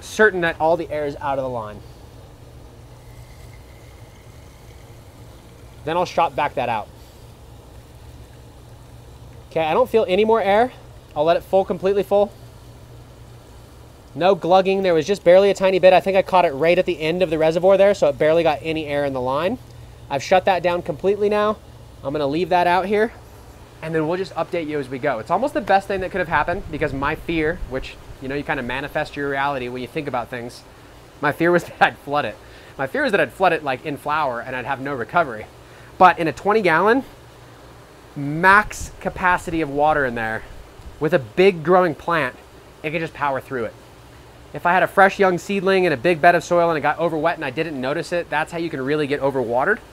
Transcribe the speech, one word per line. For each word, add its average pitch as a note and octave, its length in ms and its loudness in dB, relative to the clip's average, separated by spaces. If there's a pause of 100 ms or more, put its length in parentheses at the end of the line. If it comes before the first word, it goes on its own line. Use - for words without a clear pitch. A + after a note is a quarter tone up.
Certain G3 400 2
that E3 180 -2
all D#3+ 180 2
the E3 140 -8
air D3+ 140 -4
is C#3+ 160 -6
out C#3 160 -4
of C3+ 60 -4
the C3 60 -6
line. G#2+ 300 -10 (4000)
Then D#3+ 140 -4
I'll F3+ 80 0
shot D#3+ 300 -2
back D3 200 -4
that B2 140 -4
out. G#2+ 180 -4 (2750)
Okay, D#3+ 140 -2
I D#3 80 -2
don't A#3 160 2
feel A3 180 2
any F#3+ 180 2
more A3 160 2
air. G#3 300 2 (440)
I'll D3+ 80 0
let E3+ 140 4
it E3+ 60 -6
full, F#3+ 220 2
completely F#3+ 380 -2
full. G3+ 280 2 (1800)
No F3 200 4
glugging, F#3+ 460 2
there F#3 120 2
was D#3+ 120 2
just F#3+ 200 -2
barely F#3+ 240 8
a F#3+ 40 2
tiny F#3+ 240 2
bit. F#3 140 8
I F3+ 80 8
think F#3+ 160 -2
I F#3+ 60 4
caught F3+ 240 4
it E3 60 0
right E3 280 2
at F3+ 60 2
the F3 140 -4
end D#3+ 220 0
of E3+ 80 0
the D#3+ 80 -2
reservoir E3+ 400 4
there, G3 160 6
so F3+ 140 2
it C#3 100 0
barely D#3+ 260 4
got D#3 180 2
any D#3+ 240 -4
air C#3+ 180 -2
in C#3 80 -2
the C3 100 -4
line. D3+ 360 -2 (520)
I've C#3 140 -4
shut F#3 220 2
that F3+ 180 0
down F3 180 0
completely G3 460 -2
now. G#3 300 0 (460)
I'm C3+ 100 -6
gonna D3+ 120 -2
leave D#3+ 240 -2
that F3 160 2
out F3 200 2
here, G#3+ 260 0 (680)
and D#3+ 120 -10
then D#3+ 140 0
we'll F3 100 -2
just F#3 180 -8
update E3 320 -6
you D3 120 -4
as B2+ 100 -8
we C3 100 -8
go. B2+ 200 -2
It's A2 100 -12
almost A3 240 -2
the D4+ 80 -4
best G3 260 2
thing G3 120 -4
that F3+ 120 -8
could G3 80 -4
have F3 100 -4
happened E3+ 420 -2
because D3 220 -4
my C#3 220 -4
fear, E3 440 -4 (100)
which, C3 260 -8 (260)
you C3+ 60 -12
know, C3+ 80 -6
you C#3+ 80 -6
kinda C#3+ 200 -4
manifest C#3 520 -6
your C#3+ 140 -6
reality C#3 380 -4
when B2 140 -10
you B2 60 -10
think D3+ 200 -8
about B2 220 -6
things, A#2+ 340 -12 (580)
my C#3+ 120 0
fear E3+ 180 2
was F3 120 2
<laughs> - 20 -14
that - 160 -18
I'd C3 180 0
flood C#3+ 260 -4
it. G#2 100 -6 (420)
My C3+ 100 -4
fear C4 160 -4
was C4 80 -2
that F3+ 100 2
I'd B2+ 120 -2
flood F3+ 200 2
it, D3+ 100 -4
like, C3 220 -6
in D3+ 120 -8
flower D3 420 -4
and B2+ 160 -10
I'd B2 100 -8
have C3+ 140 -6
no C#3 160 -6
recovery. A#2+ 500 -4 (520)
But F3+ 220 6
in E3+ 80 0
a C#3+ 60 -2
twenty G#3 280 0
gallon, G3 420 4 (1120)
max F3 760 2 (100)
capacity F3+ 580 -2
of D3+ 100 -4
water C#3+ 360 0
in A#2+ 100 -4
there A2 280 -6 (580)
with D3+ 120 -2
a F3 60 2
big E3 460 2
growing F3+ 300 4
plant, D3+ 400 -2 (460)
it D#3 100 -6
could E3 100 -4
just D#3+ 120 -8
power C#3 280 -4
through B2 240 -8
it. G2+ 80 -8 (800)
If D3 120 -6
I F3 60 2
had F3+ 120 4
a D#3 40 0
fresh F#3+ 320 4
young F#3 180 2
seedling F#3+ 460 0
in F3+ 80 2
a C#3 60 -2
big D#3+ 240 0
bed F3 120 6
of E3+ 80 2
soil E3+ 280 2
and D#3+ 80 -2
it C#3 40 -4
got D3 160 -2
overwet D#3+ 360 -2
and D#3 100 -8
I C#3 60 -4
didn't D3+ 300 -6
notice D3 340 -4
it, F3 160 -6
that's D#3 240 -4
how F3 40 -8
you E3+ 120 -6
can D3 120 -8
really D3 240 -2
get C#3 140 -4
overwatered. C3 600 -2 (140)